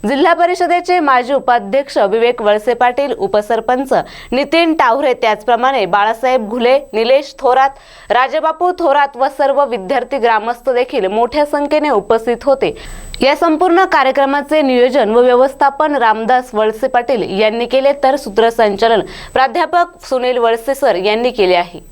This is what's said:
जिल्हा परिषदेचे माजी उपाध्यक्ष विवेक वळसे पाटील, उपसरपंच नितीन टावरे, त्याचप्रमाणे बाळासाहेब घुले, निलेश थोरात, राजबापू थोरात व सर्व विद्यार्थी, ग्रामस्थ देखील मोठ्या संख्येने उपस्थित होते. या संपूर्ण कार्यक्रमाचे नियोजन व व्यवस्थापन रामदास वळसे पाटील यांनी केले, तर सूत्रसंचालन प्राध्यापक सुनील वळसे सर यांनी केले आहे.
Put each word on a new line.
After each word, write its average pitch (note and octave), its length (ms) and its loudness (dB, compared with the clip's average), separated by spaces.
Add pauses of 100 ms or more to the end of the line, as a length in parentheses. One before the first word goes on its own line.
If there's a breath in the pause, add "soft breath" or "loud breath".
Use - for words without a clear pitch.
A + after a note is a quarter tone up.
जिल्हा C#4+ 260 2
परिषदेचे F4 640 0
माजी B3+ 340 0
उपाध्यक्ष B3+ 640 -2
विवेक A#3 440 0
वळसे G#3 320 0
पाटील, B3 400 0
उपसरपंच A3+ 800 -2 (380 loud breath)
नितीन D#4 420 0
टावरे, C4+ 400 2
त्याचप्रमाणे A#3 720 0
बाळासाहेब A3 640 0
घुले, B3 280 2 (160)
निलेश B3+ 460 0
थोरात, C4 300 2 (400 loud breath)
राजबापू D#4 680 0
थोरात C#4 380 0
व C4 100 0 (100)
सर्व C#4 280 2
विद्यार्थी, A#3+ 520 -4
ग्रामस्थ A#3 520 -2
देखील B3 380 -2
मोठ्या A#3 380 0
संख्येने D4 440 -2
उपस्थित A3+ 540 -2
होते. C4 320 0 (460 loud breath)
या C4+ 140 4
संपूर्ण E4+ 500 2
कार्यक्रमाचे C#4+ 760 0
नियोजन B3+ 480 2
व A#3 120 4
व्यवस्थापन C4+ 760 2
रामदास A#3+ 580 0
वळसे G#3+ 340 -2
पाटील A#3+ 360 0 (160)
यांनी A3 260 0
केले, C4 260 0 (120)
तर C4+ 120 2
सूत्रसंचालन A3+ 880 0 (320 loud breath)
प्राध्यापक D#4 720 -2
सुनील B3 320 -2
वळसे A#3 380 0
सर B3+ 200 0
यांनी G#3+ 360 0
केले F3+ 240 2
आहे. F3 240 -4 (120)